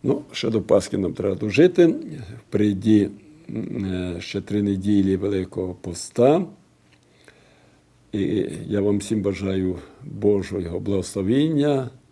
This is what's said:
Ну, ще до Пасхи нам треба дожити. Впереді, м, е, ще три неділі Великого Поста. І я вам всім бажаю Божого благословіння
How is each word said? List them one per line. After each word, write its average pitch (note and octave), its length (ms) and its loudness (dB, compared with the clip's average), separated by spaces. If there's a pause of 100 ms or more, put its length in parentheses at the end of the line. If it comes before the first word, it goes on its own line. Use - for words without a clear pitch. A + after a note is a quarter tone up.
Ну, C3 200 0 (100)
ще A2 180 -4
до A2 120 0
Пасхи G2 360 2
нам F2+ 140 -2
треба G2 220 -2
дожити. E3 600 4 (540)
Впереді, G#2 600 4 (400)
м, - 340 -6
е, F#2 360 -6
ще G2 200 -8
три G#2 220 -2
неділі G2 540 2
Великого F#2 580 -4
Поста. C3+ 720 2 (1700)
І G2+ 360 0 (180)
я G2+ 140 0
вам G2+ 180 2
всім G#2+ 240 -4
бажаю F#2+ 560 -2 (240)
Божого G2 760 -2
благословіння B2+ 1080 0 (220)